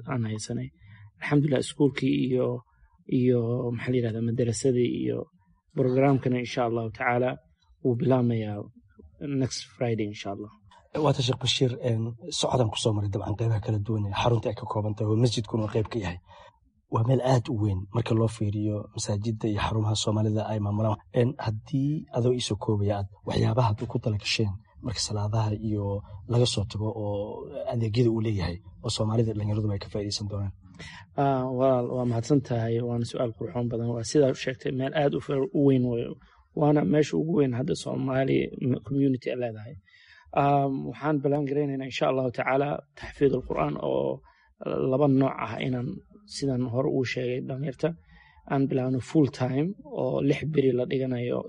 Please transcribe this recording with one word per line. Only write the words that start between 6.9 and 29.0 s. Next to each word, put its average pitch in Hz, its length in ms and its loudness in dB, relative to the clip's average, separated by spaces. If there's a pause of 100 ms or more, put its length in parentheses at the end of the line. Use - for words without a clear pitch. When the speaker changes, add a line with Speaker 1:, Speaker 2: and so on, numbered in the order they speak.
Speaker 1:
tacaala, 123 380 2 (540)
wuu 127 120 4
bilaamayaa 120 640 2 (640)
next 131 380 -2
Friday, 113 400 -2
insha 104 260 -10
Allah. 104 200 -10 (440)
Speaker 2:
Waata 143 260 2
Sheekh 123 180 0
Bashiir, 127 400 2
een, 113 240 0 (260)
socodaan 127 400 2
ku - 80 -6
soo 113 160 2
maray 104 160 0
dabcan 104 260 -4
qeybaha 113 280 0
kala 107 160 0
duwan 107 260 -2
ee 98 80 -4
xarunta 117 360 2
ay 107 60 -4
ka - 100 -10
kooban 104 280 -2
tahay 107 180 -2
oo 110 40 4
masjidkuna 117 480 2
uu 104 80 -4
qeyb 107 160 0
ka - 120 -6
yahay. 90 200 -4 (720)
Waa 113 160 2
meel 127 160 4
aad 127 240 4
u 131 80 -2
weyn 101 240 0 (140)
marka 117 200 0
loo 110 140 4
fiiriyo 107 480 -2 (160)
masaajidda 110 560 -4
iyo 104 140 0
xarumaha 107 340 0
Soomaalida 107 460 2 (100)
ay 107 80 -2
maamulaan. 104 380 0 (180)
Een, 123 220 4
haddii 135 540 -2 (200)
adoo 123 240 2
ii 123 80 -4
soo 104 160 -2
koobaya 104 380 0
aad 98 100 -4 (160)
waxyaabaha 113 460 2
aad 107 180 -2
ku - 120 -6
tala 107 180 -2
gasheen 104 340 -2 (320)
marka 120 160 -4
salaadaha 107 560 -2
iyo 107 300 -2 (420)
laga 120 180 4
soo 104 220 -2
tago 107 240 -4
oo 104 560 -6 (240)
adeegyada 117 400 2
uu 110 100 2
leeyahay 92 360 0 (240)
oo 120 80 -4
Soomaalida 113 420 0